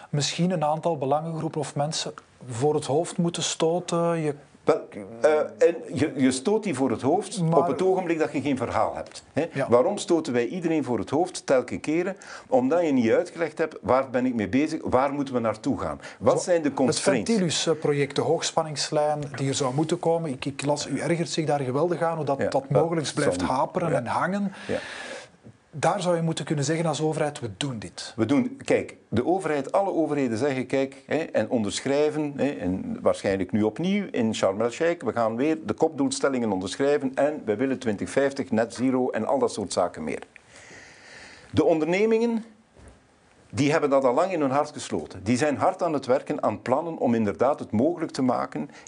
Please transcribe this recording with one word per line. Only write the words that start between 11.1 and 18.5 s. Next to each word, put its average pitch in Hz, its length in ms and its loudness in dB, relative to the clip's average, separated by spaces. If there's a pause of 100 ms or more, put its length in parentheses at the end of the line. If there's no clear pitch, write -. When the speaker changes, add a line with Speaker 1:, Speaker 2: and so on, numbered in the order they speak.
Speaker 2:
hoofd 165 360 -2
telke 120 320 2
keren? 180 380 -2 (320)
Omdat 131 380 4
je 147 60 2
niet 120 180 4
uitgelegd 165 480 0
hebt, 156 220 -2
waar 113 300 2
ben 123 160 0
ik 127 80 0
mee 104 140 0
bezig, 151 360 0
waar 127 280 2
moeten 139 220 -4
we 120 60 0
naartoe 113 400 -2
gaan? 78 200 -6 (180)
Wat 127 200 4
Speaker 1:
Zo, - 120 -2
Speaker 2:
zijn 170 120 4
de 143 60 0
Speaker 1:
het 135 80 -2
Speaker 2:
constraints? 139 540 2
Speaker 1:
Ventilus-project, 156 880 0
de 139 60 2
hoogspanningslijn 151 1000 0 (160)